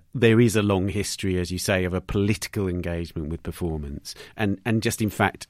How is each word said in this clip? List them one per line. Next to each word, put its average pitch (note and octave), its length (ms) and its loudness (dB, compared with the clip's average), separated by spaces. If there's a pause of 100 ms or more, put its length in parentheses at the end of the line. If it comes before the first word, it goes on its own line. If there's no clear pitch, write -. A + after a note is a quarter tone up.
(140)
there A2+ 280 6
is A2 160 4
a G#2 40 4
long G2 280 2
history, F#2+ 500 -2
as F2 100 -2
you F2+ 100 -4
say, F#2 260 2
of F2+ 80 -2
a F2+ 80 -2
political G#2 680 0
engagement E2+ 640 -4
with E2+ 120 -6
performance. D#2 720 -6 (220)
And, G2+ 300 0
and A2+ 180 0
just A#2 180 -2
in G#2 80 0
fact, - 400 -2